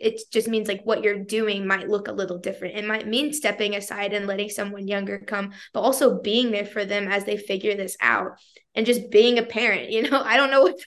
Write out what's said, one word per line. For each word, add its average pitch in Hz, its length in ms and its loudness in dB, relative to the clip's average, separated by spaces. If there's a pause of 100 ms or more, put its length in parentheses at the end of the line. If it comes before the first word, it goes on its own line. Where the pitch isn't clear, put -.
it 220 200 0 (120)
just 220 160 2
means, 220 180 0
like, 196 160 -4
what 220 220 0
you're 202 180 2
doing 202 440 -2
might 196 220 -2
look 202 200 0
a 214 40 -8
little 185 260 -4
different. 190 380 -8
It 208 100 -6
might 214 200 -4
mean 277 280 -2
stepping 208 420 -2
aside 202 380 -6
and 202 120 -2
letting 202 220 -4
someone 202 400 -8
younger 202 300 -4
come, 202 340 -6 (220)
but - 80 -2
also 247 380 4
being 233 300 0
there 208 160 -2
for 208 200 -4
them 202 200 -2
as 196 180 0
they 208 120 -2
figure 202 380 -2
this 190 260 -8
out 113 400 0 (340)
and 220 120 0
just 233 240 2
being 233 280 8
a 226 60 2
parent, 214 460 0
you 220 120 0
know? 269 180 2
<laughs> 254 40 -4
I 226 120 4
don't 269 140 6
know 269 120 8
what - 240 4